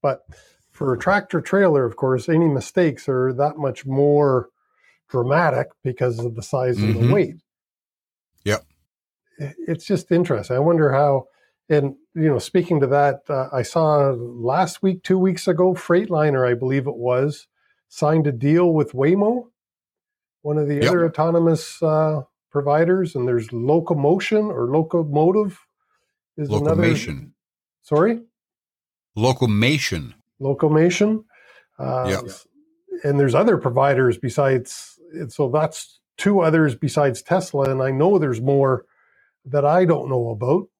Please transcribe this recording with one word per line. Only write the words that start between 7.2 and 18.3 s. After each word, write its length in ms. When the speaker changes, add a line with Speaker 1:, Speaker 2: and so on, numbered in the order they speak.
Speaker 2:
Yep. 200
Speaker 1:
I-, 140
it's 180
just 260
interesting. 440
I 40
wonder 320
how, 360
and, 260
you 140
know, 100
speaking 420
to 60
that, 420
uh, 240
I 80
saw 560
last 680
week, 200
two 160
weeks 280
ago, 280
Freightliner, 760
I 60
believe 320
it 100
was, 500
signed 380
a 40